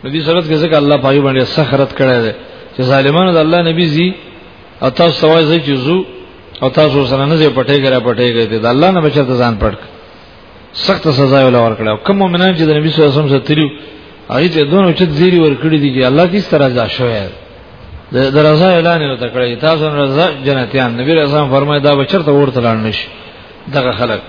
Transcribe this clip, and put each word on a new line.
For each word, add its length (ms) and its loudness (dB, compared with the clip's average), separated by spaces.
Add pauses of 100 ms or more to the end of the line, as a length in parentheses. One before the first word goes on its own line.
نو 60 -10
دې 160 -4
صورت 240 0
کې 140 0
ځکه 140 0
الله 200 2
پایو 260 2
باندې 200 0
سخت 300 -2
رد 260 0
کړی 260 2
دی 80 -4 (420)
چې 60 -6
ظالمانو 520 2
د 40 2
الله 240 2
نبی 240 0
زی 280 0 (680)
او 80 0
تاسو 320 0
ته 60 2
وایي 400 2
چې 60 -2 (120)
زو 180 0 (580)
او 80 0
تاسو 360 2
سره 200 -2
نه 100 0
ځئ، 220 2
پټېږئ، 360 0
را 60 0
پټېږئ. 640 -2
د 20 -4
الله 260 2
نه 100 0
به 80 2
چېرته 320 0
ځان 200 0
پټ 180 -2
کړ؟ 80 -20 (840)
سخته 380 -2
سزا 300 2
یې 40 4
وله 200 4
ورکړه. 240 -2
او 80 -2
کوم 200 -2
مؤمنان 380 0
چې 60 -2
د 160 2
نبی 120 -2
صلی 100 -2
الله 120 4
علیه 80 0
وسلم 100 0
سره 180 0
تلي 160 0
وو، 80 -2 (580)
هغوی 200 0
ته 100 -2
یې 120 2
دونه 160 4
اوچت 220 0 (100)
زیري 200 4
ورکړي 440 0
دي 120 0
چې 100 2
الله 280 4
دې 120 0
ستر 160 0
رضا 260 0
شوی 400 -4
دی. 80 -14 (800)
د، 40 -2 (180)
د 20 6
رضا 380 4
اعلان 260 2
یې 100 -4
ورته 220 -6
کړی، 280 -4
تاسو 280 0
نه 140 -4
رضا 220 0 (200)
جنتیان. 520 -2
نبی 160 -2
رسول 240 2
الله 220 2
فرمایي، 220 0
دا 140 2
به 100 0
چېرته 240 -2
اور 200 4
ته 120 -2
لاړ 240 0
نه 60 -2
شي. 160 -10 (680)
دغه 180 -2
خلک. 380 -4